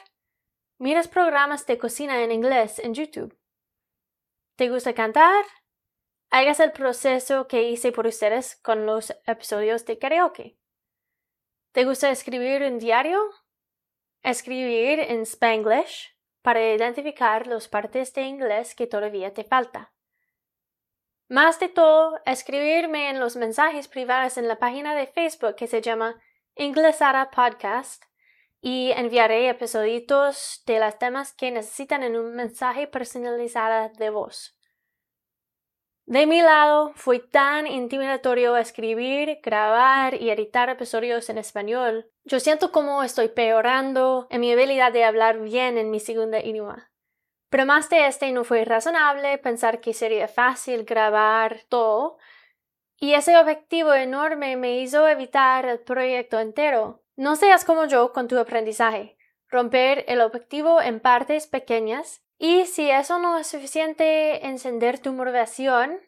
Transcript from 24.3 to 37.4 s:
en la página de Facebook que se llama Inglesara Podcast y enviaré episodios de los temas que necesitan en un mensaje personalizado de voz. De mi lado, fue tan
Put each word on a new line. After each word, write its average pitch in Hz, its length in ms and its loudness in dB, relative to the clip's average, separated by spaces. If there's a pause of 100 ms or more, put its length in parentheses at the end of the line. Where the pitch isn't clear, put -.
en 233 80 -4
la 220 140 -4
página 277 340 -4
de 277 140 -4
Facebook 302 480 -4
que 233 100 -8
se 226 160 -4
llama 226 380 -4 (340)
Inglesara 285 800 0
Podcast 233 720 -2 (560)
y 254 320 -4
enviaré 233 560 2
episodios 240 1160 -2
de 226 120 0
los 214 220 0
temas 262 320 -6
que 254 180 -6
necesitan 262 540 -6
en 233 120 -4
un 233 200 -6
mensaje 247 500 -6
personalizado 240 1120 -4
de 214 120 -2
voz. - 460 -10 (1500)
De 269 220 2
mi 330 160 4
lado, 302 520 4
fue 247 240 0
tan 285 480 0